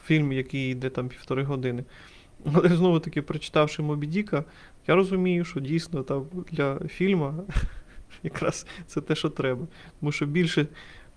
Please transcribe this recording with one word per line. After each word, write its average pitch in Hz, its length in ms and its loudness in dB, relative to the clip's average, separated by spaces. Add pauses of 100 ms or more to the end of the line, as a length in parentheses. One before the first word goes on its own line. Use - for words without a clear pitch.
фільм, 151 280 2
який 131 380 -2
йде 127 200 -4
там 127 180 -4
півтори 131 360 -4
години. 127 400 -2 (600)
Але 151 240 6
знову-таки, 170 540 4
прочитавши 151 600 0
Мобі 147 240 -2
Діка, 160 380 -2 (420)
я 156 80 6
розумію, 185 500 2
що 156 160 -6
дійсно 156 420 -2
там 139 240 -4 (240)
для 143 280 -2
фільму 165 640 0 (380)
<laughs> - 400 -18
якраз - 440 -4 (200)
це - 140 -8
те, 156 140 -2
що 156 160 -2
треба. 135 360 -2 (340)
Тому 147 120 -2
що 147 140 -2
більше 156 400 2 (500)